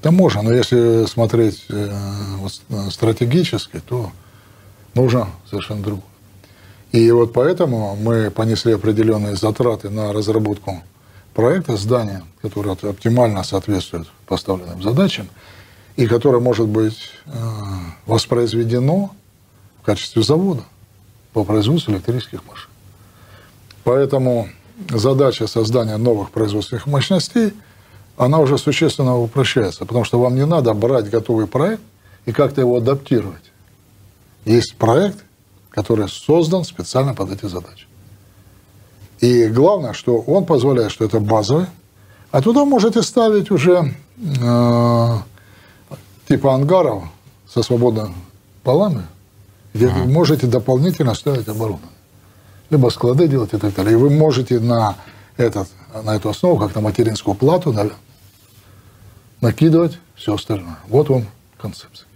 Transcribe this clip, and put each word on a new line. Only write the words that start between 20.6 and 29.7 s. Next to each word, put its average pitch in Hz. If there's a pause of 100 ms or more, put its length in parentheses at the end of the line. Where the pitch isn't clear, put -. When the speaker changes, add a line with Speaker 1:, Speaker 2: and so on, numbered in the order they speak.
Speaker 1:
по 107
производству 107
электрических 113
машин. - (1160)
Поэтому 127 (420)
задача 127
создания 110
новых 110
производственных 107
мощностей, 185 (640)
она 135
уже 143
существенно 139
упрощается, 120